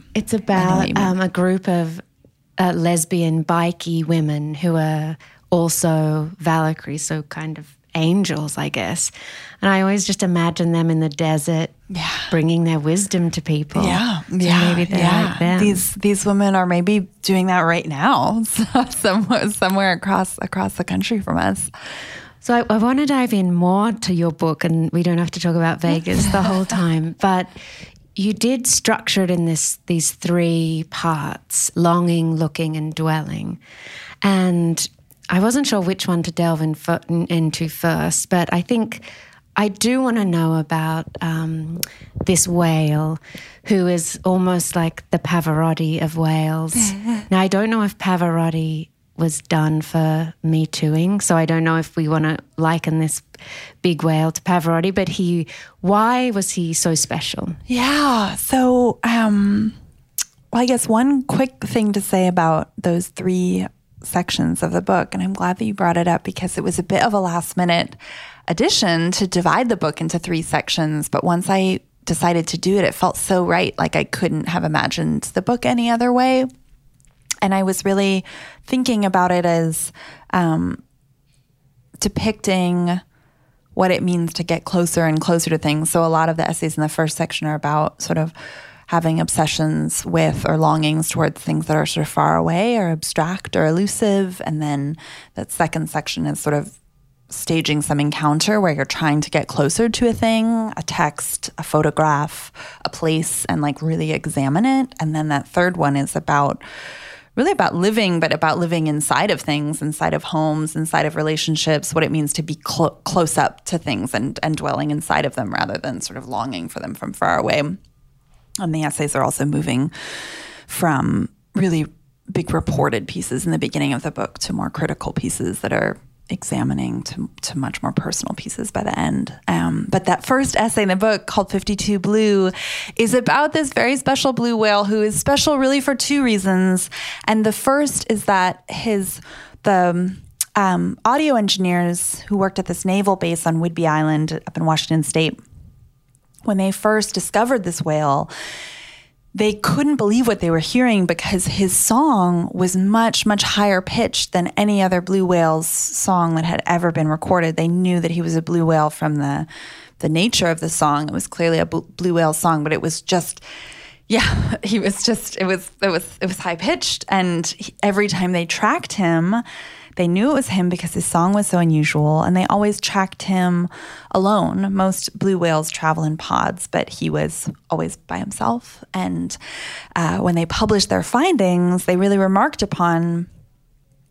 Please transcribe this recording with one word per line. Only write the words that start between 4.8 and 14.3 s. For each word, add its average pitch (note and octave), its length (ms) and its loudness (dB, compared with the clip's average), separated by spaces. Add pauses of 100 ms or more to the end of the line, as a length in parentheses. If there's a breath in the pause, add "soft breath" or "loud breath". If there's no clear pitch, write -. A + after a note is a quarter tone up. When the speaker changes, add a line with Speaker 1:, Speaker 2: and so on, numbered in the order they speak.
Speaker 1:
also D#3+ 880 2
Valkyries, D#3+ 640 -2
so D#3 200 -6
kind D#3 360 -10
of - 180 -20 (160)
angels, D#3+ 640 0
I D3 120 -4
guess. A2 420 -4 (500 loud breath)
And G3 80 2
I F#3+ 120 4
always G3 240 2
just G3 180 -2
imagine E3+ 480 2
them E3 180 2
in D#3+ 100 2
the D#3+ 100 2
desert D#3 600 0 (200)
Speaker 2:
Yeah. E3+ 200 -6 (200 loud breath)
Speaker 1:
bringing E3 340 2
their D#3+ 160 2
wisdom E3+ 520 0
to E3 100 -4
people. D3+ 420 -2
Speaker 2:
Yeah, F#3 460 0
Speaker 1:
So F3 60 -4